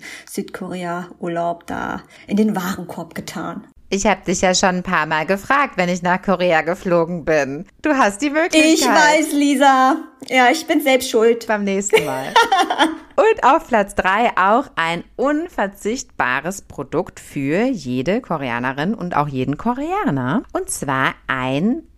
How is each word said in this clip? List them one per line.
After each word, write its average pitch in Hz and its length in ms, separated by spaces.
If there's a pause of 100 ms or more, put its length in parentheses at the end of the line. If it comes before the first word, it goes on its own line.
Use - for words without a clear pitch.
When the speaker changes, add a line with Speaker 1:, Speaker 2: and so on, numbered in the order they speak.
(300)
Speaker 1:
Südkorea-Urlaub 175 1400
da - 360 (240)
in 208 100
den 214 180
Warenkorb 180 600
getan. 170 500 (280)
Speaker 2:
Ich 202 140
hab 202 180
dich 180 160
ja 185 140
schon 180 220
ein 180 80
paar 165 220
Mal 156 200
gefragt, 226 500
wenn 180 120
ich 175 140
nach 180 200
Korea 175 400
geflogen 170 640
bin. 147 420 (160)
Du 311 80
hast 233 320
die 294 80
Möglichkeit. 320 440
Speaker 1:
Ich 320 120
weiß, 302 460
Lisa. 277 640 (320)
Ja, 254 240
ich 320 140
bin 311 140
selbst 262 300
schuld. 233 380
Speaker 2:
Beim 208 160
nächsten 202 400
Mal. 131 240
Speaker 1:
<laughs> - 60 (840)
Speaker 2:
Und 440 280
auf 302 240
Platz 202 260
drei 196 420
auch 208 400
ein 165 280 (120)
unverzichtbares 202 1500
Produkt - 580
für 143 440
jede 180 580
Koreanerin 135 720
und 175 200
auch 147 140
jeden 135 300
Koreaner. 247 920
Und 359 180
zwar 135 440 (120)
ein 139 560 (140)